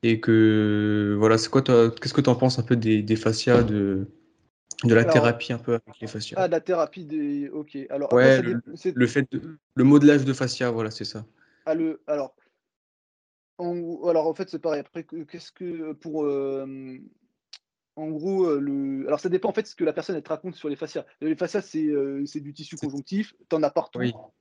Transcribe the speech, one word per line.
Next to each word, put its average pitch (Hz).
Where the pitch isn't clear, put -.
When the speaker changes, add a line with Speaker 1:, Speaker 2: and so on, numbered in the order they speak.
Speaker 1:
Et 113
que, 104
voilà, 110
c'est 113
quoi, -
toi, 117
qu'est-ce -
que -
t'en 127
penses 127
un 120
peu 120
des, 110
des 110
fascias, 117
de, 101
de 117
la 117
Speaker 2:
Alors, 160
Speaker 1:
thérapie 117
un 120
peu 120
avec 113
les 113
fascias ? -
Speaker 2:
ah, 185
de 165
la 160
thérapie 170
des, 143
ok. 151
Alors, 139
Speaker 1:
Ouais, 131
Speaker 2:
après, -
ça 123
Speaker 1:
le, 120
Speaker 2:
dé-, 120
c'est -
Speaker 1:
le 123
fait 135
de... 156
le 127
modelage 143
de 135
fascia, 127
voilà, 113
c'est 107
ça. 107
Speaker 2:
Ah, 160
le... 160
alors, 143
en... 175
alors, 160
en 160
fait, 180
c'est 160
pareil. 151
Après, 160
que, 160
qu'est-ce -
que, 165
pour, 151
euh... 135
En 156
gros, 180
euh, 147
le... 139
alors, 196
ça -
dépend, 185
en 185
fait, -
ce -
que -
la 156
personne, 175
elle 147
te -
raconte 160
sur 151
les 143
fascias. 156
Les 156
fascias, 180
c'est, 160
euh, 139
c'est 151
du 143
tissu 151
Speaker 1:
C'est -
Speaker 2:
conjonctif, 143
t'en 156
as 143
partout. -
Speaker 1:
Oui. 123